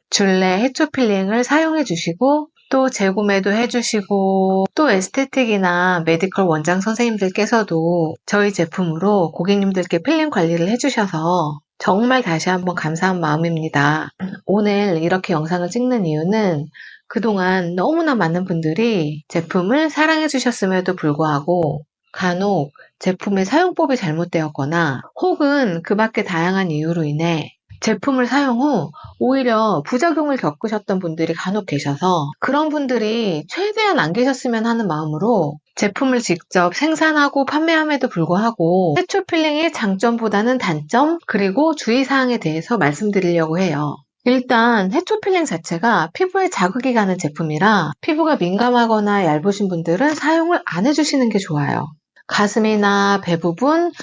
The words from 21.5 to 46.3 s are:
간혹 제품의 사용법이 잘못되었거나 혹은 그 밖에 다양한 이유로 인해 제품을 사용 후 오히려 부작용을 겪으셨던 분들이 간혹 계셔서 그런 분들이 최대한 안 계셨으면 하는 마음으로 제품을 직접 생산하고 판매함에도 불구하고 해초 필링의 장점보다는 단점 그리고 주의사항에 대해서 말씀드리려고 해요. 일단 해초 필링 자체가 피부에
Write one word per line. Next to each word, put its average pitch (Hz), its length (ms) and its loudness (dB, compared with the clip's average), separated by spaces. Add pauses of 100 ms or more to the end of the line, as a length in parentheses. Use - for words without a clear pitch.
간혹 180 600 -2 (260)
제품의 190 480 -2
사용법이 311 500 2
잘못되었거나 156 1040 -2 (200)
혹은 277 640 0
그 208 120 -2
밖에 220 280 0
다양한 185 460 0
이유로 160 360 -2
인해 156 460 -2 (280)
제품을 247 460 0
사용 254 340 0
후 226 320 0 (280)
오히려 226 640 2
부작용을 294 500 0
겪으셨던 202 640 -4
분들이 165 340 -4
간혹 196 340 -4
계셔서 143 600 0 (100)
그런 294 280 0
분들이 226 800 -2
최대한 415 520 0
안 156 120 0
계셨으면 240 540 0
하는 226 220 -2
마음으로 156 720 -2 (160)
제품을 247 440 0
직접 175 560 0
생산하고 302 720 0
판매함에도 302 640 0
불구하고 175 880 0
해초 381 260 0
필링의 320 480 0
장점보다는 226 840 0
단점 233 680 0
그리고 220 500 0
주의사항에 254 640 0
대해서 160 380 -2
말씀드리려고 170 840 0
해요. 147 360 -2 (300)
일단 240 680 2
해초 370 300 -2
필링 359 240 0
자체가 170 680 0
피부에 370 360 0